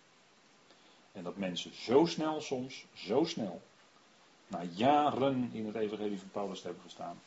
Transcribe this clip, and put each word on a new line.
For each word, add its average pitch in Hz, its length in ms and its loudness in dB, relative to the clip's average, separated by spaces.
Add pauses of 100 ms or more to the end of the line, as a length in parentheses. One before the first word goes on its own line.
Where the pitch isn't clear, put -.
(1120)
En 95 100 -10
dat 87 140 -8
mensen 92 380 -4
zo 143 320 6
snel 156 340 -2
soms, 131 440 -6 (100)
zo 117 300 2
snel, 92 380 -4 (920)
na 87 100 -4 (120)
jaren 127 800 4
in 110 140 -4
het 107 80 -6
evangelie 104 440 -2
van - 120 -14
Paulus 98 300 -4
te - 60 -12
hebben 87 180 -8
gestaan, 87 420 -12